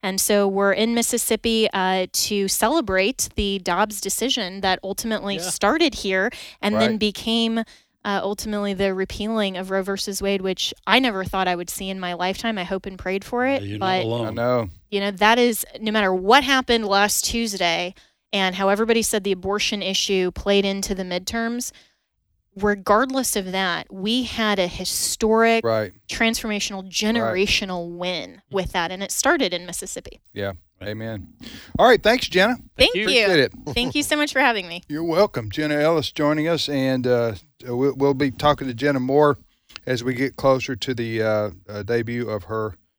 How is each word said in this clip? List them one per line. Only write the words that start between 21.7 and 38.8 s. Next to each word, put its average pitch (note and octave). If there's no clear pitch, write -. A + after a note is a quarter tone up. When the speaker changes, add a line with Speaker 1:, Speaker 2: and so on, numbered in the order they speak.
Speaker 1:
regardless G#3
of F#3
that, F#3
we A3
had G#3+
a F3+
historic, A3+
Speaker 3:
Right. A2
Speaker 1:
transformational, G#3
Speaker 3:
Right. F#3+
Speaker 1:
generational G3+
win E3+
with F#3
that, F3
and F#3+
it -
started C4+
in F3
Mississippi. -
Speaker 3:
Yeah. G2
Amen. G#2+
All G#3
right. B3
Thanks, A#3+
Jenna. G3+
Speaker 1:
Thank G#4+
Speaker 4:
you. G#4
Speaker 1:
you. G#4+
Speaker 3:
Appreciate G3+
it. B2
Speaker 1:
Thank B3
you D4
so D4+
much D4
for C4
having A3+
me. E3+
Speaker 3:
You're D3+
welcome. D#3+
Jenna D3+
Ellis D3+
joining D3+
us, E3
and, C3
uh, A#2
we'll, B2
we'll C#3
be C3+
talking D3
to B2
Jenna C3+